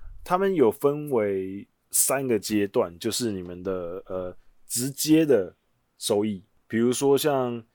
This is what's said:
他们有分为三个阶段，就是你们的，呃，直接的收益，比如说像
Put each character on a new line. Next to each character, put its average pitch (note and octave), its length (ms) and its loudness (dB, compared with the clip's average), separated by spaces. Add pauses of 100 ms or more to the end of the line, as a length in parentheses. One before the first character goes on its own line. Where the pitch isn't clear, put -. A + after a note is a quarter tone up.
(220)
他 F3+ 140 -2
们 F#3+ 180 0
有 B2 160 6
分 D3 380 0
为 G2+ 580 -2 (240)
三 C3+ 380 0
个 A2+ 100 2
阶 G#2 280 0
段， G2 320 0
就 A2+ 120 -4
是 A2 220 -2
你 F#2 100 -6
们 F2+ 200 -12
的， F#2 460 -6
呃， F#2 280 -8 (300)
直 B2+ 240 -4
接 D#3 340 4
的 G#2 320 2 (400)
收 G#2+ 300 0
益， G2 180 -8 (220)
比 - 100 -4
如 A#2 160 4
说 C#3 240 2
像 B2+ 480 -2 (100)